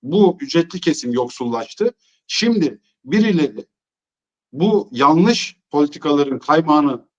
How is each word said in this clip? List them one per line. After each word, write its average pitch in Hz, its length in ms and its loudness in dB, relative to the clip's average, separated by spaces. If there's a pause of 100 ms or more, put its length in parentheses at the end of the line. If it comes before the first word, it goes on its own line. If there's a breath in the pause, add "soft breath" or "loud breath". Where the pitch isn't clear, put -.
bu 180 380 2
ücretli 170 400 -2
kesim 135 320 -2
yoksullaştı. 120 800 -4 (340)
Şimdi 214 540 -2 (240)
birileri 160 640 0 (880)
bu 190 400 0
yanlış 165 640 2 (140)
politikaların 143 680 0
kaymağını 151 680 0 (100)